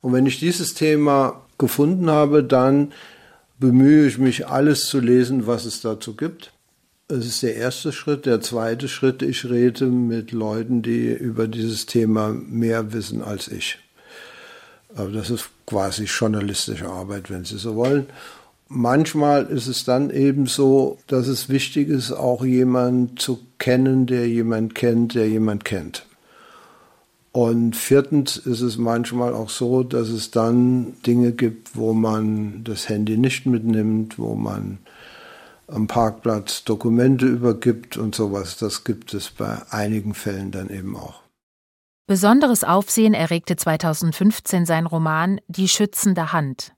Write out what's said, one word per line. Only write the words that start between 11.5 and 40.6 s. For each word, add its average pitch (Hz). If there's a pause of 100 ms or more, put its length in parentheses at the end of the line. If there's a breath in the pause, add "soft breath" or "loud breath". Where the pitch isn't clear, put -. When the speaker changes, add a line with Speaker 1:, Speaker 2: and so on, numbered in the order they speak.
Speaker 1:
Thema 110
mehr 113
wissen 110
als 104
ich. - (1160 loud breath)
Aber 98
das 104
ist - (160)
quasi 98
journalistische 101
Arbeit, 92
wenn 90
Sie 107
so 107
wollen. 135 (600 loud breath)
Manchmal 143
ist 123
es 127
dann 131
eben 139
so, 135
dass 127
es 131
wichtig 139
ist, 127
auch 123
jemanden 127
zu 123 (200)
kennen, 131
der 123
jemand 113
kennt, 117
der 110
jemand 107
kennt. 87 (1300 soft breath)
Und 117
viertens 139
ist 120
es 117
manchmal 120
auch 110
so, 127
dass 123
es 110
dann 120
Dinge 120
gibt, 117
wo 113
man 107
das 110
Handy 107
nicht 127
mitnimmt, 110
wo 110
man 101 (880 loud breath)
am 107
Parkplatz 110
Dokumente 120
übergibt 120
und 107
sowas. 98
Das -
gibt -
es 98
bei 104
einigen 107
Fällen 98
dann 95